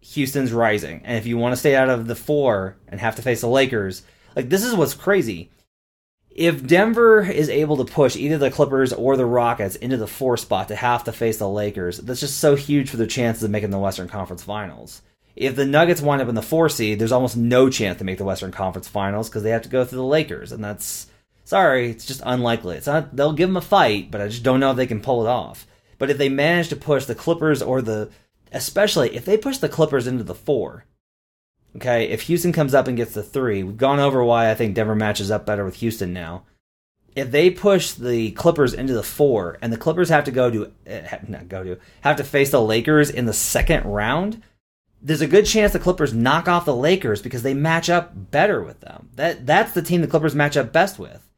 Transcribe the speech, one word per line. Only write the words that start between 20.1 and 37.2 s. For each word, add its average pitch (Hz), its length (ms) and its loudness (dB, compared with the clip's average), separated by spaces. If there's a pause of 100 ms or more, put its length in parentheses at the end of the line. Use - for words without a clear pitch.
and 104 120 -10
that's, - 440 -10 (380)
sorry, 131 440 2
it's 113 160 -12
just 127 220 -12
unlikely. 117 500 -2
It's - 120 -8
not, 143 280 -2
they'll 143 160 2
give 165 160 0
'em 190 80 0
a 175 60 -4
fight, 123 480 2
but 107 100 -8
I 101 60 -4
just 117 160 -8
don't 131 160 4
know 135 140 2
if 123 40 0
they 127 120 0
can 113 120 -4
pull 120 240 0
it 110 60 0
off. 110 380 -6 (300)
But 135 120 -2
if 139 80 0
they 139 100 2
manage 160 420 2
to 151 60 -6
push 139 300 -2
the 120 80 -4
Clippers 160 480 0
or 127 180 -2
the, 107 300 -4 (420)
especially 143 640 0
if 120 100 -10
they 208 140 2
push 262 200 -4
the 151 100 -2
Clippers 139 400 0
into 127 160 -4
the 87 100 -10
four, 95 500 -4 (920)
okay, 117 320 0
if - 140 -4
Houston 170 300 0
comes 147 220 0
up 127 140 4
and 127 80 -2
gets 113 180 -4
the 107 80 -6
three, 110 400 -2
we've 101 160 -8
gone 135 220 4
over 135 240 2
why 117 260 4
I 110 60 2
think 110 180 -2
Denver 110 220 0
matches 104 340 -2
up 107 160 -2
better 101 180 -2
with 92 120 -8
Houston 98 360 -4
now. 87 300 -12 (720)
If 139 160 -6